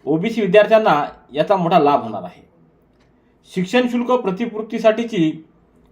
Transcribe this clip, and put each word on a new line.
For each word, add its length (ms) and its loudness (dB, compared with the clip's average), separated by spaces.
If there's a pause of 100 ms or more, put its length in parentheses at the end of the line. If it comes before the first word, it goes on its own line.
ओबीसी 360 -2
विद्यार्थ्यांना 640 4 (280)
याचा 220 0
मोठा 240 2
लाभ 240 2
होणार 200 -10
आहे. 240 -20 (1080)
शिक्षण 320 0
शुल्क 240 -4
प्रतिपूर्तीसाठीची 1300 -2 (460)